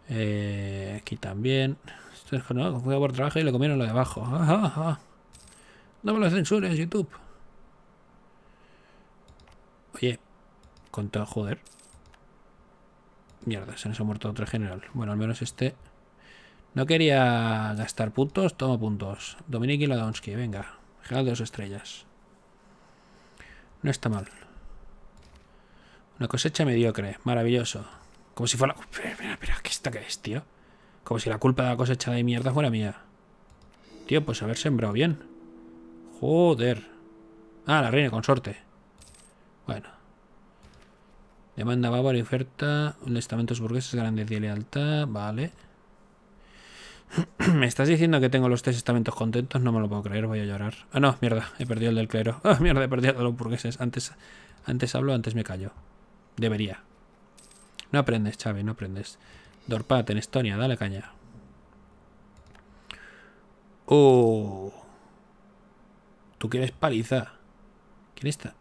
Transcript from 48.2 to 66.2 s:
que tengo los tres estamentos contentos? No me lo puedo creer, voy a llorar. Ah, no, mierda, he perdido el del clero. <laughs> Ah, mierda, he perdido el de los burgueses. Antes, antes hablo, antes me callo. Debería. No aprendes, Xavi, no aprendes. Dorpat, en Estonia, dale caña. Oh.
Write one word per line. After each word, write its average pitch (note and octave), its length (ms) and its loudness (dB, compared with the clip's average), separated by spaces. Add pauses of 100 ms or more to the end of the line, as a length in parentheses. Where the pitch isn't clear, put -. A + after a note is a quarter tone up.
que B2+ 80 4
tengo B2+ 200 4
los B2 140 2
tres B2+ 140 0
estamentos A#2+ 380 0
contentos? B2 460 -2
No B2 120 2
me A2 80 2
lo G#2+ 80 0
puedo G#2 140 -2
creer, G#2 240 -2
voy A2 140 -2
a G#2 40 -4
llorar. G2+ 300 -6 (180)
Ah, C3 80 0
no, C3+ 200 6
mierda, A2+ 380 0
he A#2+ 80 -4
perdido A#2 240 0
el A2+ 60 2
del A2 120 0
clero. A2+ 320 -2
<laughs> - 40 -18
Ah, G3 160 6
mierda, D3 240 6
he B2+ 40 0
perdido C3 240 2
el C3 60 -2
de A#2+ 60 0
los A#2+ 120 0
burgueses. A#2 440 -4
Antes, B2 320 -4 (540)
antes B2 280 -2
hablo, C3+ 200 2
antes A2+ 200 -2
me A2+ 100 -2
callo. F#2+ 280 -8 (640)
Debería. G#2+ 460 -2 (1120)
No C#3+ 80 4
aprendes, A2 360 0
Xavi, G2+ 280 -4
no G#2+ 80 -2
aprendes. G2 460 -10 (480)
Dorpat, A#2+ 440 0
en G#2 80 0
Estonia, A2 380 -2
dale B2 200 0
caña. G2 360 -6 (2750)
Oh. A2+ 840 6 (1700)